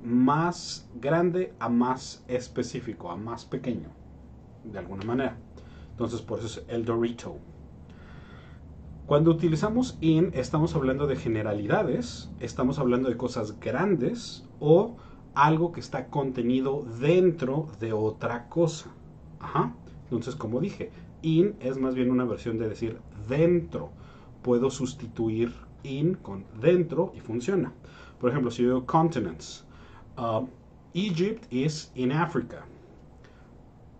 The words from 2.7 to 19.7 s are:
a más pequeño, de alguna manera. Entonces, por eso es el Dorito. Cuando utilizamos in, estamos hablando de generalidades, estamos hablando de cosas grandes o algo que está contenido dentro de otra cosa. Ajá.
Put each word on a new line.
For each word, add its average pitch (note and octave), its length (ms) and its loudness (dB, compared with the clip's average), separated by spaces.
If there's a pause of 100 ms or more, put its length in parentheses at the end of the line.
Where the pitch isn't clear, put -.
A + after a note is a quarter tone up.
a F2 60 -8
más A2+ 300 -8
pequeño, A#2+ 420 -6 (760)
de G#2+ 140 -12
alguna F#2+ 260 -10
manera. B2 340 -2 (540)
Entonces, A#2 280 -4
por G#2 200 -6
eso A2 80 -6
es - 200 -12
el A#2 160 -4
Dorito. A#2 520 -2 (1700)
Cuando D3+ 240 6
utilizamos F3+ 720 2
in, D#3+ 320 6
estamos D#3 400 2
hablando C#3 320 2
de C3 100 2
generalidades, A2 1200 0
estamos B2+ 400 -2
hablando B2+ 300 2
de A2+ 80 0
cosas A2 440 -4
grandes E3 840 -2 (140)
o E3+ 360 6 (380)
algo D#3+ 380 4
que - 80 -10
está B2+ 280 -8
contenido C3 760 0 (160)
dentro D#3 680 4 (120)
de A2 140 -2
otra A2 560 -2
cosa. - 400 0 (500)
Ajá. - 320 0 (320)